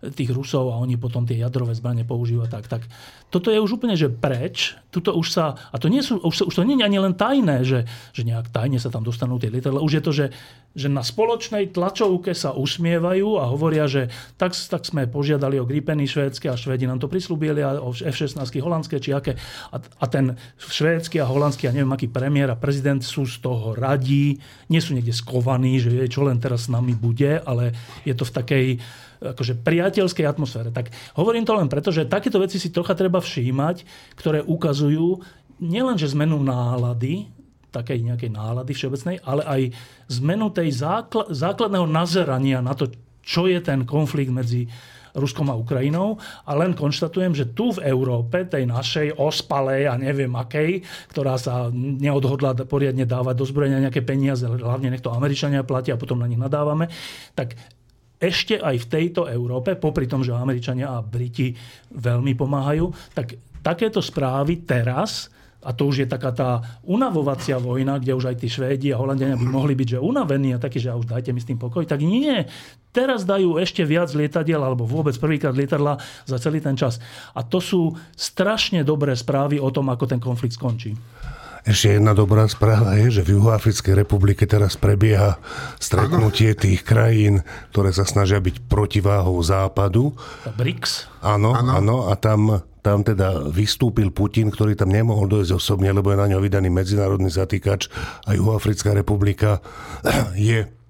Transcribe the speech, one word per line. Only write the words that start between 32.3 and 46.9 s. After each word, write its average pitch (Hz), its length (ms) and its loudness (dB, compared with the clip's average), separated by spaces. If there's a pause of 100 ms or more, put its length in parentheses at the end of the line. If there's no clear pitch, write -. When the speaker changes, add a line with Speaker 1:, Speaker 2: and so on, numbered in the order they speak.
Speaker 1:
veci 185 200 0
si 175 120 -6
trocha 175 240 0
treba 185 240 2
všímať, 139 560 -2 (400)
ktoré 156 280 0
ukazujú 160 800 0 (400)
nielenže 175 520 -2
zmenu 151 280 2
nálady, 123 880 -2 (440)
takej 120 320 -4
nejakej 120 240 -4
nálady 117 400 -6
všeobecnej, 139 560 -6
ale 143 160 -2
aj 135 180 0 (540)
zmenu 175 320 0
tej 160 320 -2
zákla-, 185 480 -2
základného 185 640 0
nazerania 139 720 0
na 127 80 -2
to, 139 160 -2 (320)
čo 180 320 0
je 175 80 2
ten 139 240 -2
konflikt 143 480 0
medzi 123 320 -2 (520)
Ruskom 139 320 -2
a 135 80 -2
Ukrajinou. 147 640 -2 (240)
A 147 160 -6
len 175 160 0
konštatujem, 165 560 -2